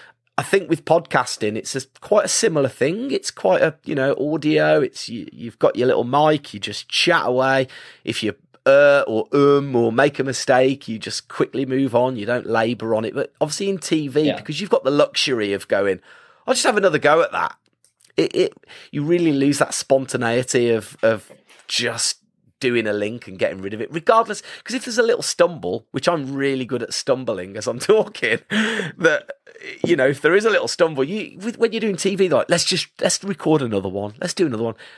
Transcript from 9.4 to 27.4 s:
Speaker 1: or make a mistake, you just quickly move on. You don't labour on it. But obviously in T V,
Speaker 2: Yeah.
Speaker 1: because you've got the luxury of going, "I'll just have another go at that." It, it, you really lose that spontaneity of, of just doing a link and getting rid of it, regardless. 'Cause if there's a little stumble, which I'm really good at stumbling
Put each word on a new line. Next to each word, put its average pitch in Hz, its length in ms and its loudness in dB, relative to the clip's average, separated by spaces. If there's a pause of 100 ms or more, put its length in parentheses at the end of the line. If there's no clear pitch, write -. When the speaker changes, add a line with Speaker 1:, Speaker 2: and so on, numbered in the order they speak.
Speaker 1:
or 117 160 2
make 139 260 2
a 135 60 -2
mistake, 135 640 0
you 113 100 -8
just - 300 -10
quickly 135 360 -2
move 131 300 0
on. 127 220 2
You 101 100 -8
don't 120 200 -4
labour 113 500 0
on 110 80 0
it. 110 100 -6
But 131 260 -6
obviously 156 280 -2
in 196 100 -2
T 156 300 -2
V, 143 140 0
Speaker 2:
Yeah. 143 140 0
Speaker 1:
because 151 240 -8
you've 202 100 -8
got 190 120 2
the 131 80 0
luxury 127 600 2
of 98 160 -4
going, 98 320 2 (480)
"I'll 262 60 2
just - 120 0
have 233 100 2
another 185 220 4
go 151 240 6
at - 80 -2
that." 85 260 -4 (600)
It, 156 180 0
it, - 200 0 (360)
you 143 140 -6
really 170 280 2
lose 139 280 2
that - 120 0
spontaneity 123 1000 0
of, 110 340 -2
of 110 260 0 (380)
just 117 500 -4 (400)
doing 120 300 0
a 104 40 0
link 104 360 -6
and 95 100 -14
getting 95 220 -4
rid 98 140 -8
of 110 60 -8
it, 117 120 -10
regardless. 214 500 -2 (220)
'Cause 214 100 -8
if 262 100 -8
there's 226 140 -6
a 240 60 4
little - 180 0
stumble, 127 720 -2
which - 160 -4
I'm 143 260 -2
really 135 300 -2
good 117 180 -4
at 110 100 -8
stumbling 110 640 -4